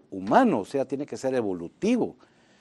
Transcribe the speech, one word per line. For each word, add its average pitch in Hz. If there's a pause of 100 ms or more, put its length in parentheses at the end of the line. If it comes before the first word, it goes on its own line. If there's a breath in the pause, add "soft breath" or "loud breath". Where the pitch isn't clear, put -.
(100)
humano, 131
o 95
sea, 135
tiene 139
que 123
ser 131
evolutivo, 110 (440 soft breath)